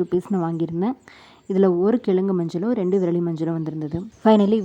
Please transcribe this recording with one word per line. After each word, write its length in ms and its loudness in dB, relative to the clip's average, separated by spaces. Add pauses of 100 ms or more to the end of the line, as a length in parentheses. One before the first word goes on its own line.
ருப்பீஸ்னு 420 -2
வாங்கியிருந்தேன். 520 -4 (560)
இதுல 160 4 (160)
ஒரு 220 2
கிழங்கு 340 0
மஞ்சளும் 400 -4
ரெண்டு 220 0
விரலி 260 0
மஞ்சளும் 300 -4
வந்திருந்தது. 420 -6 (260)
Finally 400 6